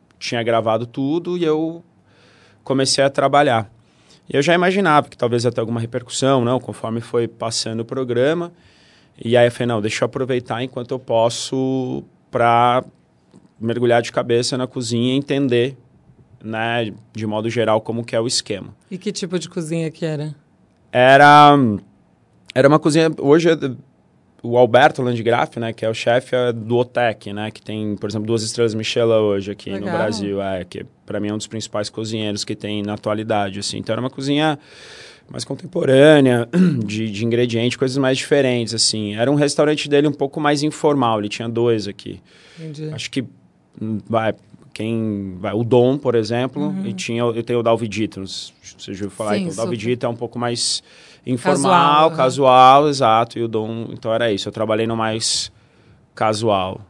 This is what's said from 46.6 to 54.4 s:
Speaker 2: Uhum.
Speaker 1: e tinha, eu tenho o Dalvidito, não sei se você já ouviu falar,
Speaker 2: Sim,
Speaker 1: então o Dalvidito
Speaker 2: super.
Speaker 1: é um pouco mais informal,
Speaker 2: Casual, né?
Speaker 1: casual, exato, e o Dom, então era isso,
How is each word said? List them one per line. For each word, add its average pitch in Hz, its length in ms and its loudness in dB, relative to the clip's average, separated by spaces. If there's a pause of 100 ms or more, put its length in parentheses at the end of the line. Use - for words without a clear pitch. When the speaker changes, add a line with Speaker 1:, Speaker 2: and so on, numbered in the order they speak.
Speaker 2:
Uhum. - 240 -6
Speaker 1:
e 120 80 -6
tinha, 117 300 -6
eu 117 200 -2
tenho 120 160 -2
o 117 40 -4
Dalvidito, 107 580 -2
não 95 60 -12
sei - 340 -14
se - 160 -20
você - 160 -14
já 98 120 -10
ouviu 98 120 -8
falar, 107 160 -2
Speaker 2:
Sim, 101 80 -2
Speaker 1:
então 95 120 -6
o - 40 -10
Dalvidito 117 440 -2
Speaker 2:
super. - 40 -6
Speaker 1:
é 120 40 0
um 117 60 -6
pouco 117 240 -10
mais 120 420 -4 (440)
informal, 127 300 0 (100)
Speaker 2:
Casual, 160 460 4
né? 160 40 -10
Speaker 1:
casual, 131 760 6
exato, 120 500 2
e 117 40 -2
o 113 60 -4
Dom, 110 420 -6
então 113 220 -6
era 117 180 0
isso, 98 160 -4